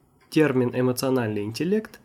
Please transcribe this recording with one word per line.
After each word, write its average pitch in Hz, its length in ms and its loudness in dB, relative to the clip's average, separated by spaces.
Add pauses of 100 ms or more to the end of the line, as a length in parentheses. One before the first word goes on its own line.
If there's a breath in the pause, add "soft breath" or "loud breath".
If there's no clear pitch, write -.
(300)
Термин 127 440 2
«эмоциональный 127 680 0
интеллект» 170 640 -4